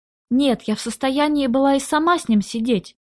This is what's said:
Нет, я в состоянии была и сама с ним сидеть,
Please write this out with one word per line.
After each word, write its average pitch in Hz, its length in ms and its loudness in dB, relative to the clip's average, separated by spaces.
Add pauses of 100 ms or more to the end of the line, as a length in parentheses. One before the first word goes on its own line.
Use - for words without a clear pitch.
(300)
Нет, 254 340 0
я 214 120 -4
в - 60 -6
состоянии 277 640 -2
была 269 280 2
и 277 40 0
сама 320 380 0
с - 100 -12
ним 214 140 2
сидеть, 226 540 -4 (140)